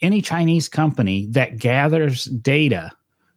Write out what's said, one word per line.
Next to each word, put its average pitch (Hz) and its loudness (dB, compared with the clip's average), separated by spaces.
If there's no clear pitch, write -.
any 196 2
Chinese 165 0
company 107 0
that 123 0
gathers 143 0
data 127 0